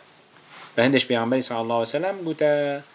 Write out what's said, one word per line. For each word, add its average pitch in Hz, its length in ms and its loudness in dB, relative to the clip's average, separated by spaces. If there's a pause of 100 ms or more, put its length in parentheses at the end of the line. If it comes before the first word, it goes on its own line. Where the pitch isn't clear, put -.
(760)
فهندش 127 280 4
بيعمل 120 380 0
صلى 117 180 -4
الله 117 140 -2
عليه 117 60 2
وسلم 156 340 -2 (100)
قلت 147 560 0 (140)